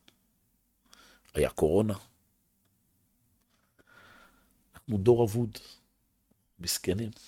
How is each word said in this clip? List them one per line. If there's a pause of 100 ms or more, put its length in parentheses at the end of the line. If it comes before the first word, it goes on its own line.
(1300)
היה
קורונה. (2750)
אנחנו
דור
אבוד, (1040)
מסכנים. (160)